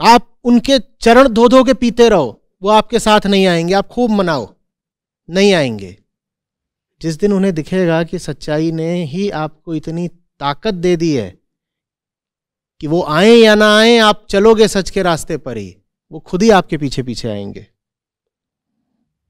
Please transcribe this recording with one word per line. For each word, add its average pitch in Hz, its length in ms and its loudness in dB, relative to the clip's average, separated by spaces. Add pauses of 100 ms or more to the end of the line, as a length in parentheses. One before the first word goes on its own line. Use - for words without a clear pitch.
आप 220 420 2
उनके 247 360 2
चरण 240 480 2
धो 233 200 2
धो 254 160 6
के 254 100 2
पीते 233 360 2
रहो, 147 400 -2 (120)
वो 190 80 -4
आपके 214 300 0
साथ 214 260 0
नहीं 196 220 0
आएंगे। 170 260 -2
आप 196 140 0
खूब 240 240 -4
मनाओ, 165 440 -4 (720)
नहीं 196 240 2
आएंगे। 110 500 -4 (960)
जिस 160 140 -6
दिन 202 180 -2
उन्हें 190 220 -2
दिखेगा 170 480 -2
कि 170 160 -10
सच्चाई 156 520 -6
ने 165 320 -6
ही 180 260 -6
आपको 156 460 -10
इतनी 165 320 -8
ताकत - 640 -10
दे 180 220 -2
दी 160 220 -2
है 98 220 -10 (1400)
कि 156 80 -10
वो 170 160 -2
आए 175 280 2
या 220 240 6
ना 214 220 4
आए, 226 200 4
आप 214 320 0
चलोगे 214 380 4
सच 185 220 -4
के 196 120 -4
रास्ते 170 360 -4
पर 123 200 -12
ही, 95 240 -14 (300)
वो 156 80 -16
खुद 185 240 -6
ही 226 60 4
आपके 180 280 2
पीछे 139 260 -6
पीछे 120 260 -8
आएंगे। 98 380 -12 (1600)